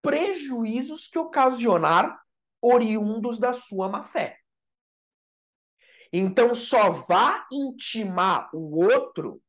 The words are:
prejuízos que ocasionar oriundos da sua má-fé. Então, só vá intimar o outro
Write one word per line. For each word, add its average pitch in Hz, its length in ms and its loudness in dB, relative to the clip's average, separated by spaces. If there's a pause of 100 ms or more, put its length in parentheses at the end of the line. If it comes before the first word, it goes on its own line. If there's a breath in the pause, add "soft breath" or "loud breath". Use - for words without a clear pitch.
prejuízos 285 1040 -4
que - 120 -6
ocasionar 233 1000 2 (400)
oriundos 226 800 2
da 247 160 0
sua 190 340 -6
má-fé. - 520 -6 (1700 soft breath)
Então, 190 420 2
só 226 360 2
vá 208 640 2
intimar 202 1000 -2
o 160 300 -2
outro 196 640 0